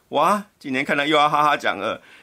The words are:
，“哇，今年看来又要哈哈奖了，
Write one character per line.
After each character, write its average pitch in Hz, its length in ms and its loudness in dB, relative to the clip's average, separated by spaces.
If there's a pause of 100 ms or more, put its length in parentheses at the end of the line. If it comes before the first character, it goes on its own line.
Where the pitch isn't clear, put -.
，“哇， 180 360 0 (120)
今 143 140 -12
年 131 140 -2
看 151 100 -2
来 143 100 -2
又 151 120 2
要 147 120 4
哈 147 140 2
哈 147 140 2
奖 104 200 -2
了， 98 240 -6 (220)